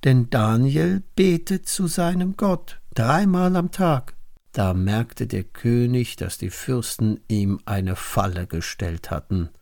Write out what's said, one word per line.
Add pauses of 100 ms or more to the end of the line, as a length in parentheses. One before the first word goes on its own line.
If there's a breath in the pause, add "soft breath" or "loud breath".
denn
Daniel (140)
betet
zu
seinem
Gott (140)
dreimal
am
Tag. (380)
Da
merkte
der
König,
dass
die
Fürsten
ihm
eine
Falle
gestellt
hatten. (120)